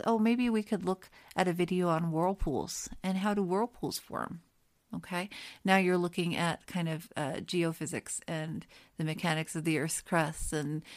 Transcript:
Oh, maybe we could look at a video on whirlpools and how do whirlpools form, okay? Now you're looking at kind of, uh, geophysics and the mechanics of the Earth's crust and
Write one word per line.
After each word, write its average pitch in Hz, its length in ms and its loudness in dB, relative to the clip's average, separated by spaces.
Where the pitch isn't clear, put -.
Oh, 226 140 4
maybe 240 300 4
we 220 140 2
could 185 220 -2
look 185 240 -2
at 180 120 4
a 175 60 4
video 175 360 2
on 165 220 2
whirlpools 165 800 0
and 190 140 0
how 208 160 2
do 202 100 2
whirlpools 190 560 -2
form, - 420 -8
okay? 180 360 -6
Now 190 140 8
you're 185 200 6
looking 175 380 0
at - 320 -2
kind 170 220 -2
of, 160 260 -6
uh, 147 200 -2
geophysics 165 920 -2
and 160 380 -6
the 160 80 -2
mechanics 156 500 -2
of 165 80 -4
the 160 160 2
Earth's 160 220 -2
crust 160 500 0
and 151 300 -2